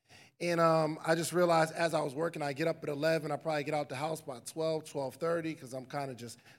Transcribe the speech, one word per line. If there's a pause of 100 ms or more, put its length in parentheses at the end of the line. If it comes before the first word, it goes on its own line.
(420)
And,
um,
I
just
realized
as
I
was
working,
I
get
up
at
eleven,
I
probably
get
out
the
house
by
twelve,
twelve
thirty,
'cause
I'm
kinda
just (200)